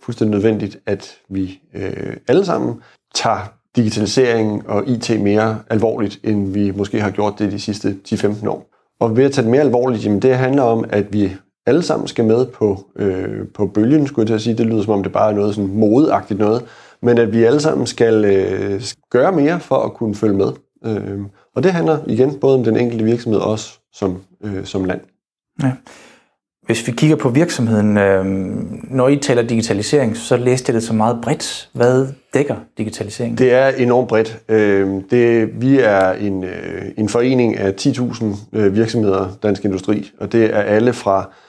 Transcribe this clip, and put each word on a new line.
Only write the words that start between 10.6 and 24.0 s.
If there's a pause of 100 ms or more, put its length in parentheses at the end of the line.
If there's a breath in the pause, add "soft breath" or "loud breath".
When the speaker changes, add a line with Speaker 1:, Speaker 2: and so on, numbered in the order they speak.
Speaker 1:
om,
at
vi (340)
alle
sammen
skal
med
på, (120)
øh,
på
bølgen,
skulle
jeg
til
at
sige.
Det
lyder,
som
om
det
bare
er
noget
sådan
modeagtigt
noget. (380 loud breath)
Men
at
vi
alle
sammen
skal,
øh, (280)
gøre
mere
for
at
kunne
følge
med. (320)
Øh, (380 soft breath)
og
det
handler
igen
både
om
den
enkelte
virksomhed
og
os (120)
som, (260)